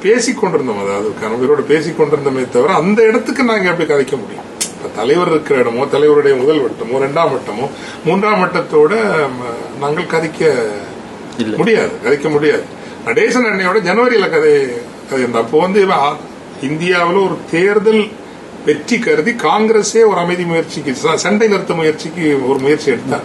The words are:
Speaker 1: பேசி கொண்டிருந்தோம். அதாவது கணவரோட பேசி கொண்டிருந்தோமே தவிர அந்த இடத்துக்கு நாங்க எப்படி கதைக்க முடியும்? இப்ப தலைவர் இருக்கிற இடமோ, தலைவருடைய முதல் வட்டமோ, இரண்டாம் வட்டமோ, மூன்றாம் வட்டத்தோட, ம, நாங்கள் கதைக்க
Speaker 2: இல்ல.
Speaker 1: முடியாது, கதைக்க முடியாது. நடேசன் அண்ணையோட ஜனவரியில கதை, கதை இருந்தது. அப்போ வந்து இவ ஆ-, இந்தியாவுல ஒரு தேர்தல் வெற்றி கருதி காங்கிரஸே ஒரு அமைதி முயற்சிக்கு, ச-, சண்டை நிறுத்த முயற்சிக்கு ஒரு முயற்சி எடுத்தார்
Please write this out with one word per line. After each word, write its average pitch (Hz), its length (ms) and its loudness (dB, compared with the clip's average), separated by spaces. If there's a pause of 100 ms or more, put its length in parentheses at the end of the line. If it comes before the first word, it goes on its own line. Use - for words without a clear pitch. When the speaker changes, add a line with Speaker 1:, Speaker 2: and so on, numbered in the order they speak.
Speaker 1:
பேசி 226 320 2
கொண்டிருந்தோம். 135 500 -2
அதாவது 101 280 -2 (100)
கணவரோட 127 380 2
பேசி 147 300 2
கொண்டிருந்தோமே 139 640 0
தவிர 123 220 4
அந்த 202 280 2
இடத்துக்கு 233 400 2
நாங்க 214 280 2
எப்படி 160 220 0
கதைக்க 139 280 0
முடியும்? - 420 -12
இப்ப - 340 -8
தலைவர் 151 340 -2
இருக்கிற 143 300 0
இடமோ, 120 320 -2
தலைவருடைய 147 440 4
முதல் 143 240 2
வட்டமோ, 117 360 -4
இரண்டாம் 143 340 0
வட்டமோ, 113 380 -4 (360)
மூன்றாம் 196 400 2
வட்டத்தோட, 175 520 2
ம, 185 320 0 (520)
நாங்கள் 151 240 -2
கதைக்க 160 500 0 (840)
Speaker 2:
இல்ல. 107 180 -2
Speaker 1:
முடியாது, 208 340 2 (140)
கதைக்க 143 260 0
முடியாது. 147 320 2 (440)
நடேசன் 226 400 2
அண்ணையோட 190 340 0
ஜனவரியில 202 500 2
கதை, - 0 -
கதை 147 320 4 (480)
இருந்தது. 120 340 0
அப்போ 143 160 2
வந்து 190 220 4
இவ 190 120 2
ஆ-, 147 220 0 (480)
இந்தியாவுல 170 500 0
ஒரு 185 220 2 (140)
தேர்தல் 208 580 2 (560)
வெற்றி 190 340 0
கருதி 156 320 0
காங்கிரஸே 220 760 2
ஒரு 196 100 4
அமைதி 175 280 -2
முயற்சிக்கு, 156 600 -2
ச-, 160 100 2
சண்டை 214 340 2
நிறுத்த 180 260 0
முயற்சிக்கு 156 760 0
ஒரு 135 100 2
முயற்சி 147 320 2
எடுத்தார் 127 340 -2